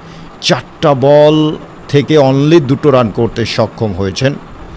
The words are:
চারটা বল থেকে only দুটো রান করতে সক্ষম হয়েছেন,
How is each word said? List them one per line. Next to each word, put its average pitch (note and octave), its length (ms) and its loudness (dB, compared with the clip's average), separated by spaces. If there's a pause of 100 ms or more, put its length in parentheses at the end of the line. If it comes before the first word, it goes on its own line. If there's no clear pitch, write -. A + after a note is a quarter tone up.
(420)
চারটা - 520 -2
বল D3+ 640 2 (320)
থেকে D3 280 2
only C#3+ 420 4
দুটো C#3 320 0
রান B2 180 2
করতে A2+ 360 -4
সক্ষম G#2+ 480 -4
হয়েছেন, G2 400 -4 (420)